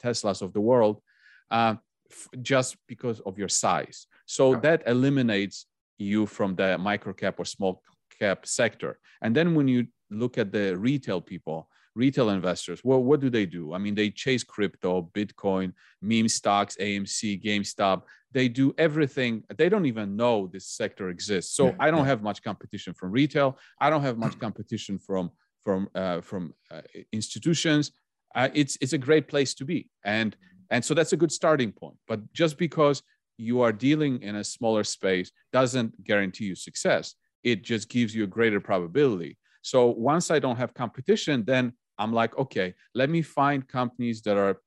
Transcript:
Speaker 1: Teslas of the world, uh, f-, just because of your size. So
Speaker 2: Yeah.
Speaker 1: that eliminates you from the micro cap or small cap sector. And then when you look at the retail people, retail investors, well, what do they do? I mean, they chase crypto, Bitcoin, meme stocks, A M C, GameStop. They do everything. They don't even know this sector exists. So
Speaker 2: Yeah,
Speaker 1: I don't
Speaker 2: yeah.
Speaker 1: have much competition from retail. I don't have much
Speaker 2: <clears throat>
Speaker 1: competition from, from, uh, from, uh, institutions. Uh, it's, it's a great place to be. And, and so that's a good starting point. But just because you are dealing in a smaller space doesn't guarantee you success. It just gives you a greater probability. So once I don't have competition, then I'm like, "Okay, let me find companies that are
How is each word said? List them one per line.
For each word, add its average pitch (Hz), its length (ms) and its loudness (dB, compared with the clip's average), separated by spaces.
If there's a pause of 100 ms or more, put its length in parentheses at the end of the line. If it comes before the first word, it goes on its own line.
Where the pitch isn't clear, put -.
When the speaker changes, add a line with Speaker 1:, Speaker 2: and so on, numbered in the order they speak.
Speaker 1:
Teslas 110 400 -2
of 92 100 -8
the 104 80 -2
world, 110 420 4 (480)
uh, 113 260 2 (340)
f-, - 180 -20 (140)
just 127 340 0 (100)
because 110 340 -8
of 95 180 -10
your 95 100 -4
size. - 580 -2 (200)
So 131 260 4
Speaker 2:
Yeah. 123 80 0
Speaker 1:
that 160 260 4
eliminates 120 800 2 (320)
you 104 280 0
from 101 280 -2
the 95 240 2
micro 101 340 -4
cap - 280 -6
or - 40 -6
small 92 380 -4 (380)
cap 98 260 -2
sector. - 520 -2 (240)
And 113 120 2
then 170 200 4
when 147 120 4
you 123 220 2 (220)
look 113 280 -4
at 101 140 -2
the 101 240 0
retail 117 440 -2
people, 80 480 -10 (260)
retail 131 340 2
investors, 90 560 -2
well, 131 180 4
what 139 180 4
do 135 100 0
they 110 160 0
do? 82 260 -8
I 90 60 -6
mean, 104 160 -4
they 104 160 0
chase 127 340 -4
crypto, 90 720 -4
Bitcoin, 95 580 -2 (300)
meme 113 260 2
stocks, 101 500 0
A 101 180 -2
M 98 100 -4
C, 101 320 -4
GameStop. 101 640 0 (280)
They 131 180 2
do 135 280 2
everything. 143 640 0 (140)
They 165 140 4
don't 196 160 2
even 107 280 -4
know 110 320 2
this 92 220 -14
sector 101 400 -6
exists. 92 480 -4
So 135 120 4
Speaker 2:
Yeah, 95 120 -2
Speaker 1:
I 151 100 4
don't 160 100 2
Speaker 2:
yeah. 135 120 2
Speaker 1:
have 110 100 -2
much 104 200 -6
competition 98 500 -10
from 92 200 -10
retail. 139 460 2 (220)
I 135 80 4
don't 151 140 2
have 127 160 -2
much - 200 -4
Speaker 2:
<clears throat> 120 80 -6
Speaker 1:
competition 101 520 -8
from, 90 320 -4 (340)
from, 98 300 -2
uh, 90 260 -4
from, 90 320 -10 (180)
uh, 80 120 -18 (300)
institutions. 147 800 0 (420)
Uh, 127 180 0
it's, 147 300 0
it's 131 100 -4
a 151 60 0
great 147 300 2
place 143 260 0
to 139 100 -12
be. 143 240 -6 (160)
And, 107 320 -2 (320)
and 120 160 0
so - 80 0
that's 156 220 2
a - 20 2
good 160 160 2
starting 143 400 2
point. - 240 -18 (100)
But 110 280 -6
just 151 240 0
because 143 440 2 (360)
you 120 240 0
are 117 100 4
dealing 131 500 0
in 101 140 -8
a 104 80 -6
smaller 110 400 0
space 95 460 -2 (220)
doesn't 123 520 0
guarantee 101 400 -2
you 92 100 -6
success. - 600 -4 (280)
It 120 200 0
just 110 260 -4
gives 117 260 0
you 110 100 0
a - 20 -2 (120)
greater 110 220 4
probability. 90 800 0 (240)
So 123 240 4
once 135 440 0
I 160 80 4
don't 127 180 -2
have 123 180 -6
competition, 135 680 -2
then 127 280 2 (260)
I'm 110 140 -2
like, 113 240 0
"Okay, 95 380 -2 (200)
let 131 140 0
me 165 140 0
find 143 440 0
companies 120 560 -4
that 104 140 2
are 98 300 2